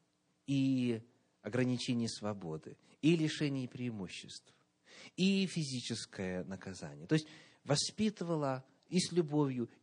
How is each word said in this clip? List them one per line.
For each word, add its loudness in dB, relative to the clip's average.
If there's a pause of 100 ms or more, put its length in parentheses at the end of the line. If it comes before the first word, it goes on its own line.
(460)
и 2 (400)
ограничение 0
свободы, -6 (240)
и 8
лишение 0
преимуществ, -8 (640)
и 4
физическое -4
наказание. -10
То 6
есть 0 (380)
воспитывала 0 (240)
и 2
с 0
любовью, 2 (140)